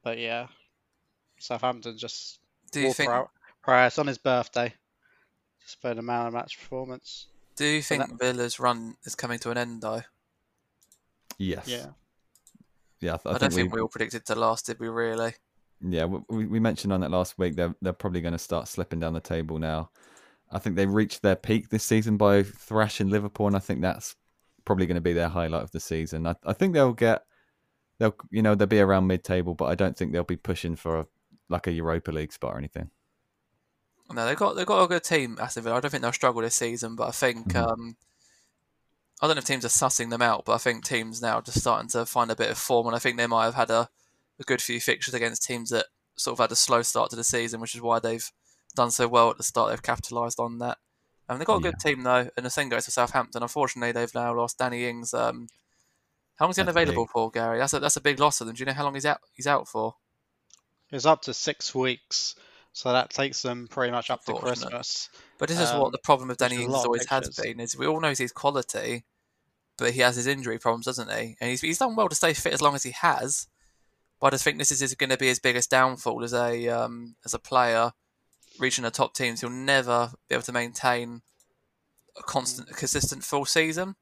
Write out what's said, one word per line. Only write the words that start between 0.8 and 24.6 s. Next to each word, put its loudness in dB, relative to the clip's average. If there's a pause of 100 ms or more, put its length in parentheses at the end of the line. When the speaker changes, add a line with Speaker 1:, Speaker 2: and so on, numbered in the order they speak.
Speaker 1:
Southampton -4
just -14 (320)
Speaker 2:
Do -6
you 0
Speaker 1:
wore 0
Speaker 2:
think 0
Speaker 1:
prou-, 0 (340)
prowess 6
on 0
his -4
birthday. 0 (880)
Just -20
played -4
a -10
man -4
of -6
match -8
performance. -14 (280)
Speaker 2:
Do -4
you 2
Speaker 1:
But -10
Speaker 2:
think 0
Speaker 1:
that -14
Speaker 2:
Villa's 0
run -2
is -10
coming -6
to -6
an -2
end, -6
though? -4 (1400)
Speaker 3:
Yes. -4
Speaker 1:
Yeah. -8 (1120)
Speaker 3:
Yeah, -4
I -4
th-, -8
I -4
Speaker 2:
I 0
don't -2
Speaker 3:
think 2
Speaker 2:
think 2
Speaker 3:
we -2
Speaker 2:
we... 0
all -2
predicted -6
to 0
last, 0
did -8
we -6
really? -2 (480)
Speaker 3:
Yeah, -2
w-, -4
we, -2
we 0
mentioned 0
on 2
it -2
last 0
week, 0
they're, 0
they're -2
probably -4
gonna -2
start -4
slipping -6
down -2
the -4
table -4
now. -4 (580)
I -6
think -4
they 4
reached 2
their 6
peak 0
this 0
season 2
by 6
thrashing 0
Liverpool, 0
and 4
I 2
think -4
that's -2 (500)